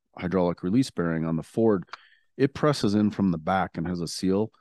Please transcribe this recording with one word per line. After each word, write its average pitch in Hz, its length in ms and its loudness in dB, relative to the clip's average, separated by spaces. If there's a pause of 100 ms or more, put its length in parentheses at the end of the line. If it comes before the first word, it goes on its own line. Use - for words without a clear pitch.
(180)
hydraulic 87 460 -2
release 113 280 0
bearing 82 340 -2
on 82 120 -2
the 78 60 -6
Ford. 110 420 0 (500)
It 135 180 0
presses 139 400 2
in 104 160 4
from 98 220 0
the 82 60 0
back 90 400 -2
and 85 100 -4
has 87 140 -4
a 82 60 -6
seal, 95 540 -2